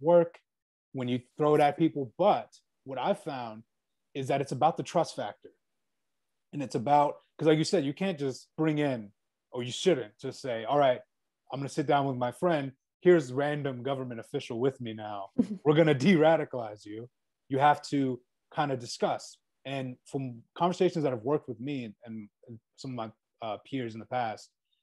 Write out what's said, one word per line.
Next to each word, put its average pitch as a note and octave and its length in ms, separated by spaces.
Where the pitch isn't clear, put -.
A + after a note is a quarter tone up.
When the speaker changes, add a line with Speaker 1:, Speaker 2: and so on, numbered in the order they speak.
Speaker 1:
work E3+ 400
when C3 140
you B2 160
throw D3+ 160
it D3 60
at D3 180
people. D3+ 400
But E3 340
what C3 160
I've F3+ 240
found A#2+ 400
is C3+ 120
that C#3 140
it's C3+ 100
about D#3 260
the D#3 60
trust D#3+ 320
factor. - 400
And D3 100
it's B2+ 120
about, D3 480
'cause D3 80
like D#3 120
you D#3+ 60
said, E3 200
you C#3 100
can't F#3+ 240
just C3+ 380
bring D#3 220
in, B2 340
or B2 100
you B2 100
shouldn't B2+ 460
just C3 220
say, A#2 240
"All C3 140
right, B2+ 220
I'm C3 80
gonna C#3 80
sit D3 180
down C#3+ 200
with C3+ 100
my B2 160
friend. D3 400
Here's E3 320
random C#3 520
government C3 360
official B2 400
with C3 200
me A#2 120
now. G#2+ 440
Speaker 2:
<laughs> G3+ 280
Speaker 1:
We're D3+ 120
gonna D#3 180
de-radicalize C#3 880
you." A2 240
You C3+ 100
have D3 220
to C3 300
kinda C#3+ 240
discuss. A#2+ 640
And C3 400
from B2+ 380
conversations F3 500
that C3+ 80
have A2+ 100
worked C#3+ 260
with A#2 100
me C3 260
and, G#2 100
and, A2 240
and A#2 140
some C#3 140
of B2+ 60
my, A2+ 160
uh, A2 180
peers A#2+ 360
in A2+ 60
the G#2 60
past, A#2 460